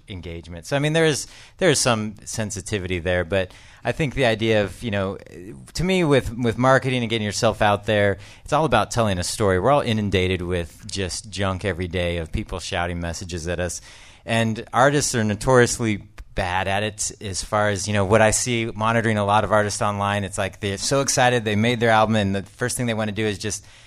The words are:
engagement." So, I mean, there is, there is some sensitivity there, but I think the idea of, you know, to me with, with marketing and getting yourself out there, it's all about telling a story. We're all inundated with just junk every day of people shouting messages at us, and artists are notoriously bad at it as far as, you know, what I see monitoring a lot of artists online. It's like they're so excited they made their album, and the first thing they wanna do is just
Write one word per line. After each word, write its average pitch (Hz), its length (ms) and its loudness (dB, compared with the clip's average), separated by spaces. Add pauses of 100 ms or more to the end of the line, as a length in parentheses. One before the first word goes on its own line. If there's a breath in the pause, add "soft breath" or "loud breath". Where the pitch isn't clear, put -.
engagement." 85 580 -14
So, 143 120 -2
I - 20 0
mean, 151 140 0
there 160 120 4
is, 147 220 0 (300 loud breath)
there 185 120 4
is 135 100 4
some 107 440 0
sensitivity 92 760 -4
there, 90 260 0
but 92 260 -2 (320 loud breath)
I 123 80 0
think 139 220 -4
the 135 120 0
idea 110 380 2
of, 92 180 -8
you 120 100 -6
know, 98 260 -2 (560)
to 151 100 -4
me 185 220 2
with, 131 320 2
with 117 200 0
marketing 127 460 2
and 110 60 -4
getting 107 160 -2
yourself 104 360 0
out 101 240 4
there, 101 320 2 (280 loud breath)
it's - 80 -4
all 151 100 2
about 117 280 2
telling 107 260 0
a 87 80 -2
story. 95 340 2
We're 107 120 4
all 143 100 4
inundated 95 600 0
with 87 480 -6
just 98 400 -6
junk 95 360 -4
every 90 240 -2
day 87 260 -2
of 82 160 -6
people 95 300 -6
shouting 87 400 -4
messages 85 480 -8
at 85 100 -2
us, 90 220 -6 (440 loud breath)
and 113 460 -2
artists 139 440 2
are 117 100 0
notoriously 117 800 2 (320)
bad 92 320 -2
at 98 140 -2
it 107 300 -6 (100)
as 98 220 -8
far 104 260 0
as, 101 180 -2
you 107 60 -2
know, 101 120 2
what 107 140 4
I 110 120 6
see 117 340 -2
monitoring 110 540 0
a 101 60 0
lot 107 180 4
of 95 80 -4
artists 104 320 2
online. 101 400 -2
It's 92 140 -8
like 95 240 -6
they're 98 180 -4
so 139 220 0
excited 123 440 2
they 107 100 0
made 117 240 2
their 117 120 4
album, 110 240 4
and 98 180 2
the 98 80 -2
first - 340 -6
thing 123 120 -4
they 113 80 -2
wanna 107 160 -2
do 107 140 -4
is 104 120 -2
just 101 260 -6 (240 loud breath)